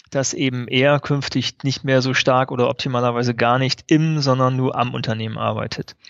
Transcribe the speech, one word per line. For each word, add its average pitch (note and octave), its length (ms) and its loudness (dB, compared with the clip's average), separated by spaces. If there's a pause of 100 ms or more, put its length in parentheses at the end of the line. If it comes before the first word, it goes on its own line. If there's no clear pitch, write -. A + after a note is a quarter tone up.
(120)
dass C3+ 220 -2
eben B2 340 -2
er C#3 320 4
künftig - 640 -4
nicht C#3 220 -2
mehr C3 160 4
so B2+ 120 0
stark B2+ 380 2
oder B2 180 2
optimalerweise B2 640 -2
gar A#2+ 260 2
nicht C3 280 -4
im, D#3+ 320 2
sondern C3 380 2
nur B2+ 180 0
am B2 180 -2
Unternehmen A2 440 -6
arbeitet. A2 580 -6 (140)